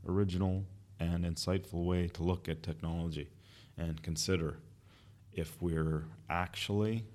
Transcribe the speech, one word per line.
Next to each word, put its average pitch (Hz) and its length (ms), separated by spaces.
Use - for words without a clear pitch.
original 92 600
and 87 240
insightful 87 600
way 90 240
to - 140
look 90 260
at 80 140
technology 82 680
and 82 240
consider 80 580
if - 280
we're 80 440
actually 104 720